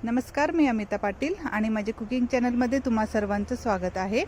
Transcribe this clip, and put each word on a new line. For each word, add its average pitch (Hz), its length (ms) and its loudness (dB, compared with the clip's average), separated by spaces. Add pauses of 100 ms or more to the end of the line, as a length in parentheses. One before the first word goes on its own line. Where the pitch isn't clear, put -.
नमस्कार, 247 480 0
मी 320 160 4
अमिता 214 300 0
पाटील 208 380 -2 (180)
आणि 214 160 0
माझे 220 240 -2
कुकिंग 240 340 -2
चॅनलमध्ये 247 520 2
तुम्हा 226 280 2
सर्वांचं 208 480 0
स्वागत 190 420 -2
आहे. 202 320 0